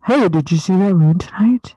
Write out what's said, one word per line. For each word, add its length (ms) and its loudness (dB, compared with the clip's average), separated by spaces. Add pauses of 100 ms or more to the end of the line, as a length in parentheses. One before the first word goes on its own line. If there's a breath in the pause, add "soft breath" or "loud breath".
Hey, 240 0
did 220 -2
you 60 0
see 160 -2
that 220 0
loon 240 2
tonight? 580 -4